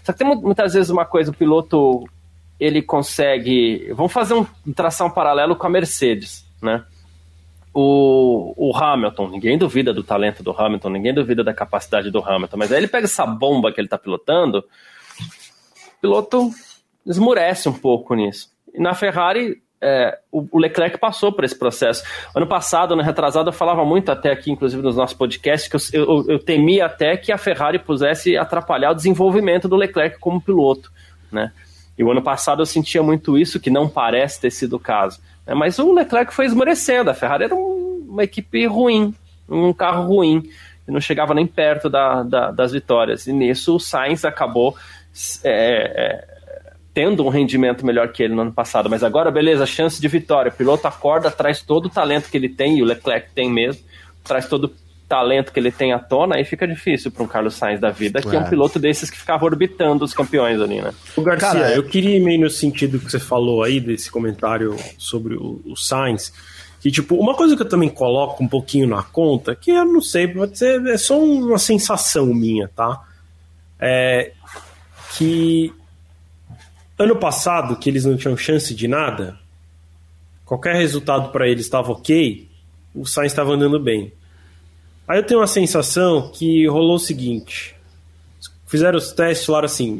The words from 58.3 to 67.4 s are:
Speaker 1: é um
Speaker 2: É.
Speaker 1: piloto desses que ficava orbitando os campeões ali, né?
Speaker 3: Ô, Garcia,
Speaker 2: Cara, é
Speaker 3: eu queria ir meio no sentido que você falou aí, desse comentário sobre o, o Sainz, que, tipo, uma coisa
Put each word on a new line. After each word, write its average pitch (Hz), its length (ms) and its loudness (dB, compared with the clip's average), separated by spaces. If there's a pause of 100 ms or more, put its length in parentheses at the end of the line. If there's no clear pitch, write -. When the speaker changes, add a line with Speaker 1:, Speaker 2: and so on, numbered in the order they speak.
Speaker 1:
é 151 60 2
um 165 40 -2
Speaker 2:
É. 175 60 -4
Speaker 1:
piloto 143 300 2
desses 147 300 -2
que - 80 -18
ficava 160 260 -2
orbitando 160 640 0
os - 80 -6
campeões 123 480 0
ali, 101 200 -2
né? 101 120 -6 (240)
Speaker 3:
Ô, 156 40 0
Garcia, 175 280 2
Speaker 2:
Cara, 151 240 2
é 131 40 2
Speaker 3:
eu 139 60 2
queria 190 320 2
ir 190 60 6
meio 170 180 4
no 156 100 4
sentido 143 480 -2
que 123 140 -8
você 127 80 -2
falou 120 420 0
aí, 127 200 0
desse 117 280 -6
comentário 110 680 -4 (200)
sobre 113 380 -8
o, 120 300 -10
o - 100 -14
Sainz, 131 560 -4 (480)
que, 139 100 0
tipo, 147 260 0
uma 220 200 2
coisa 311 220 4